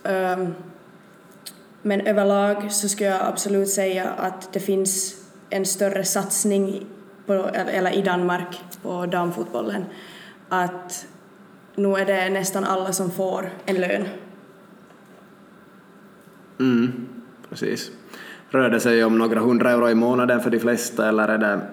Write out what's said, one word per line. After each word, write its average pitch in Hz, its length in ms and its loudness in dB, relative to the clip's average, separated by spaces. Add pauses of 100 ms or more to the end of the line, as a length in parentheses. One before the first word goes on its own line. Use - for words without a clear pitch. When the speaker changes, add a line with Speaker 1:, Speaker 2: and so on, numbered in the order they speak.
Speaker 1:
Ehm, 185 500 -2 (1300)
men 196 200 0
överlag 202 680 2
så 208 180 -2
skulle 196 200 0
jag 190 180 0
absolut 196 420 0
säga 190 400 0
att - 440 -6
det 190 60 -2
finns 190 560 -2 (340)
en 190 160 -2
större 196 380 -2
satsning 196 840 0 (400)
på, 202 80 0
eller, 196 380 -2
eller 185 200 0
i 202 100 0
Danmark 180 600 -2 (200)
på 180 240 -6
damfotbollen. 190 800 -4 (640)
Att 180 560 -4 (720)
nu 196 180 2
är 190 120 0
det 190 240 2
nästan 190 340 -2
alla 190 300 -2
som 185 180 -2
får 190 380 -4 (160)
en 196 100 0
lön. 190 300 0 (2500)
Speaker 2:
Mm, 127 480 2 (420)
precis. - 420 -6 (580)
Rör 131 200 4
det 113 100 4
sig 117 240 6
om 113 140 6
några 113 220 4
hundra 120 320 4
euro 120 180 4
i 113 60 4
månaden 123 460 4
för 123 80 0
de 113 100 2
flesta, 113 480 0
eller 107 200 2
är 107 100 2
det 101 220 2 (140)